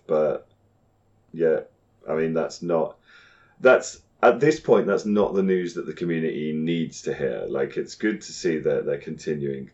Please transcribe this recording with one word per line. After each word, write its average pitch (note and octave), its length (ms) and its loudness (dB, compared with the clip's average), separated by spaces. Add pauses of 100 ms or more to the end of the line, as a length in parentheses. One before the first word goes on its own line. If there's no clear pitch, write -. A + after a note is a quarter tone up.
but D2+ 400 0 (840)
yeah, D#2+ 280 2 (460)
I D#2 80 -2
mean, D#2+ 180 0
that's - 280 -4
not, E2 360 -2 (640)
that's, - 420 4 (220)
at A#2+ 160 6
this D#3 200 4
point, G#2 280 4
that's G2+ 180 2
not G#2 300 2
the F#2+ 80 4
news F2+ 320 0
that E2+ 100 -6
the D#2 80 -8
community D#2+ 600 -2
needs E2 500 -2
to D2+ 100 -4
hear. A#1 340 -4
Like, C#2 300 -4
it's - 180 -6
good G#2+ 260 -2
to - 120 -16
see E2 260 -2
that C#2 260 0
they're C#2+ 140 -2
continuing C#2+ 760 -6